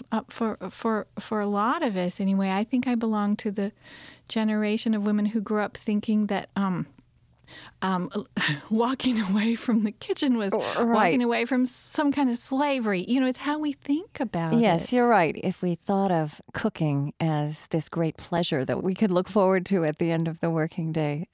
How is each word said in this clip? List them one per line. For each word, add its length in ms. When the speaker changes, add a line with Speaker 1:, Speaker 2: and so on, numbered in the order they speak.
Speaker 1:
uh, 180
for, 280
for, 340
for 200
a 80
lot 360
of 120
us 240
anyway. 300
I 140
think 240
I 80
belong 420
to 140
the 200
generation 680
of 100
women 220
who 120
grew 220
up 160
thinking 500
that, 280
um, 320
um, 260
<laughs> 300
walking 500
away 340
from 280
the 80
kitchen 460
was 140
Speaker 2:
R-, 340
right. 100
Speaker 1:
walking 280
away 220
from 200
some 460
kind 180
of 80
slavery. 680
You 120
know, 80
it's 100
how 220
we 140
think 460
about 400
Speaker 2:
Yes, 320
Speaker 1:
it. 40
Speaker 2:
you're 120
right. 360
If 180
we 140
thought 360
of 300
cooking 680
as 480
this 200
great 300
pleasure 480
that 180
we 120
could 160
look 180
forward 380
to 180
at 140
the 120
end 160
of 120
the 100
working 420
day, 420